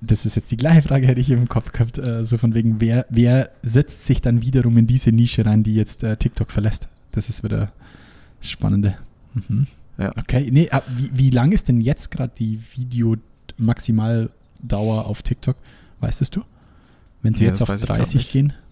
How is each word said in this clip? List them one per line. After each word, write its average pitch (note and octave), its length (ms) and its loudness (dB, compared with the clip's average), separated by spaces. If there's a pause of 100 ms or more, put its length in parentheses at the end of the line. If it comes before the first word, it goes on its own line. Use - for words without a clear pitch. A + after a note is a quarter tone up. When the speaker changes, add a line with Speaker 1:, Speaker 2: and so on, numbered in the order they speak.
Speaker 1:
das A2+ 240 0
ist A2+ 120 -2
jetzt - 160 -6
die A#2 40 -4
gleiche D3+ 260 6
Frage, C3+ 260 0
hätte B2 120 2
ich C3 100 0
im A#2+ 180 2
Kopf - 240 -4
gehabt, A#2 260 -2
äh, A#2 260 -4
so A2+ 140 0
von A2+ 160 0
wegen, A2+ 260 0
wer, A#2 300 2
wer A#2+ 400 4 (140)
setzt B2 420 0
sich C#3 160 2
dann A#2+ 200 2
wiederum A#2+ 360 2
in A2+ 80 6
diese B2 240 2
Nische A#2 340 4
rein, G#2+ 200 4
die G#2+ 100 0
jetzt, G#2+ 300 -2
äh, G#2+ 120 -2
TikTok - 360 -4
verlässt? G#2 340 -2 (240)
Das - 180 -6
ist A2+ 140 -10
wieder G#2+ 300 -4 (680)
das - 100 -12
Spannende. G2+ 440 -2 (400)
Mhm. A#2+ 320 -2 (320)
Speaker 2:
Ja. G2 180 -4
Speaker 1:
Okay, B2+ 360 -2
nee, D#3 200 4
ah, C#3 100 0 (140)
wie, C3 160 -4
wie C3+ 180 2
lang B2 220 2
ist G#3+ 160 0
denn A#2+ 120 2
jetzt B2+ 320 -2
grad B2 280 -8
die A2 200 -6 (160)
Video-Maximaldauer A2+ 2250 -2
auf G#2 160 -8
TikTok? - 340 -4 (440)
Weißt - 220 -4
es - 80 -4
du? G#3 120 -6 (800)
Wenn A2 120 2
sie - 100 0
Speaker 2:
Nee, - 40 4
Speaker 1:
jetzt G2 120 0
Speaker 2:
das - 20 0
Speaker 1:
auf - 120 -2
Speaker 2:
weiß G#2 60 -8
ich A2+ 60 -6
grad G#2+ 120 -2
Speaker 1:
dreißig A#2+ 160 -2
Speaker 2:
nicht. B2+ 180 0
Speaker 1:
gehen? C#3 200 0 (200)